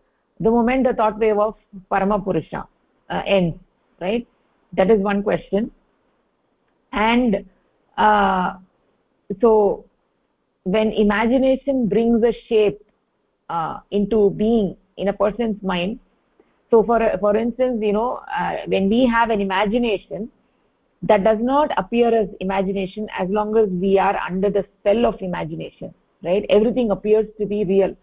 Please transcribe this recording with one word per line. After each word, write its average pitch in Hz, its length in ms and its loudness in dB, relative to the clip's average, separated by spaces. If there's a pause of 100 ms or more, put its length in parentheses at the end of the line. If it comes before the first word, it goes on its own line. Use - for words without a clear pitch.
(400)
the 214 120 0
moment 240 360 2
the 247 80 0
thought 214 240 0
wave 214 200 2
of 214 180 0 (340)
Parama 196 320 0
Purusha, 160 460 -4 (420)
uh, 175 160 -6
ends, 180 320 2 (420)
right? 214 240 -4 (500)
That 185 160 0
is 214 100 4
one 202 240 -2
question. 196 480 -4 (1200)
And, 226 520 2 (540)
uh, 196 560 2 (840)
so 214 440 2 (760)
when 214 300 0
imagination 247 960 0
brings 233 340 2
a 233 100 2 (160)
shape, 214 320 2 (680)
uh, 165 300 -6 (120)
into 202 400 2
being 214 460 0 (200)
in 185 120 -4
a 202 40 -2
person's 208 500 -2
mind, 190 360 -4 (680)
so 226 140 6
for, 226 160 2 (220)
for 208 160 2
instance, 240 440 -2
you 208 120 0
know, 226 280 -2 (160)
uh, 175 200 -4 (100)
when 190 220 0
we 240 180 4
have 233 240 2
an 214 100 0
imagination, 202 880 -2 (760)
that 208 200 4
does 220 180 2
not 269 360 0
appear 233 360 0
as 220 160 0 (120)
imagination 190 640 -4 (100)
as 185 120 -4
long 214 280 -2
as 220 120 4
we 190 300 2
are 190 200 0
under 185 320 -2
the 196 140 -2 (160)
spell 226 260 2
of 214 140 0
imagination, 165 760 -10 (300)
right? 190 260 0
Everything 220 400 2
appears 208 360 0 (120)
to 208 80 -4
be 208 180 -2
real. 190 380 2